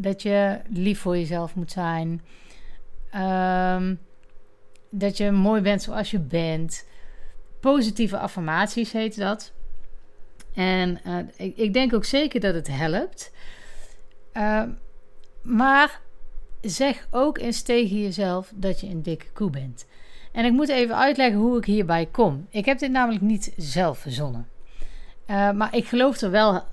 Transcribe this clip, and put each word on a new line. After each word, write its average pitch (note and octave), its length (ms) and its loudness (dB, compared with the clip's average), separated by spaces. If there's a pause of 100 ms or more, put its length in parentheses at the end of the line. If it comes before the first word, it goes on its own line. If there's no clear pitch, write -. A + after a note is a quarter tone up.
dat G3 200 -2
je G3+ 380 2 (100)
lief G3 300 0
voor F3+ 180 0
jezelf E3+ 380 -2
moet F3 160 -4
zijn, E3 500 -2 (880)
ehm, F#3 840 2 (960)
dat G3 280 -2
je G3+ 140 2
mooi G3+ 300 6
bent G3+ 200 2
zoals - 300 -4
je G#3 80 0
bent. D#3+ 680 -2 (720)
Positieve A3 580 2
affirmaties F#3+ 720 -2
heet A3 260 -2
dat. G#3 360 -4 (1000)
En, F#3 500 2
eh, F3+ 140 -4 (180)
ik, F#3+ 220 -8
ik G#3+ 160 2
denk B3+ 200 4
ook A3 120 2
zeker C#4+ 340 0
dat G3 140 2
het D#3 140 -2
helpt. D#3+ 640 -2 (1000)
Ehm, G#3+ 380 2 (720)
maar C4+ 580 4 (640)
zeg A#3+ 500 0
ook C4+ 260 2
eens A#3 240 -2
tegen A3 400 2
jezelf F#3+ 540 -2
dat F#3+ 240 0
je G3 80 -4
een E3 160 -6
dikke D#3+ 300 -6
koe G3+ 160 0
bent. C3+ 360 -8 (460)
En A3+ 140 0
ik A#3+ 60 4
moet C#4 180 4
even A#3+ 280 2
uitleggen B3+ 420 4
hoe A#3+ 180 4
ik A3 80 -2
hierbij E3+ 460 2
kom. E3+ 380 2
Ik G#3 160 -2
heb C4+ 140 2
dit C4+ 120 -2
namelijk A#3 320 2
niet G#3+ 340 2
zelf D#3+ 400 0
verzonnen. B2 500 -4 (800)
Eh, G3+ 260 4
maar G#3 240 0
ik A#3 120 0
geloof B3 340 2
er G3 100 0
wel, G#3 420 4